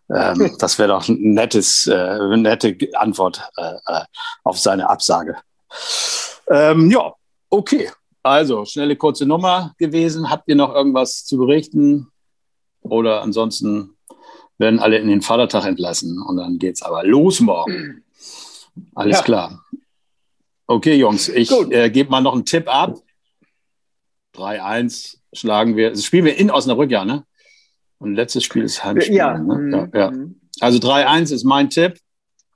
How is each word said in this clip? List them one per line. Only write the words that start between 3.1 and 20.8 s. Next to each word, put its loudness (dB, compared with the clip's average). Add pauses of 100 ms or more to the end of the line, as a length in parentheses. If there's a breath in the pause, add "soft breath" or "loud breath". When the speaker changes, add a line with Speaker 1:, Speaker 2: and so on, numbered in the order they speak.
Speaker 1:
äh, -8 (120)
äh, -4 (380 loud breath)
auf -2
seine 0
Absage. -2 (1120 loud breath)
Ähm, 6
ja, 2 (380)
okay. 0 (320)
Also, 2
schnelle, -4
kurze 0
Nummer 0
gewesen. -2
Habt -4
ihr 2
noch 2
irgendwas 0
zu -4
berichten? 2 (720)
Oder 0
ansonsten -4 (640 loud breath)
werden 2
alle 4
in -2
den 2
Vatertag 0
entlassen -6
und -6
dann -4
geht's -6
aber -6
los 4
morgen. -2 (920 loud breath)
Alles 2
Speaker 2:
Ja. 2
Speaker 1:
klar. -2 (1000)
Okay, 2